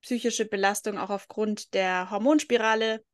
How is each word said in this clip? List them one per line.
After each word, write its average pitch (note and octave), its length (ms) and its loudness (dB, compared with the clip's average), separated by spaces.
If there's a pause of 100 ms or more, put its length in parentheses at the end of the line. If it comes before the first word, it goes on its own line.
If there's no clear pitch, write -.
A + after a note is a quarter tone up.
psychische A3+ 400 -2
Belastung, G3+ 540 -2
auch G3 100 -6
aufgrund G#3 640 -4
der F#3 380 0
Hormonspirale, A3 920 2 (100)